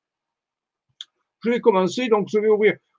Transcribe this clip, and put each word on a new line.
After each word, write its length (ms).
Je 60
vais 100
commencer, 480
donc 240
je 80
vais 80
ouvrir. 300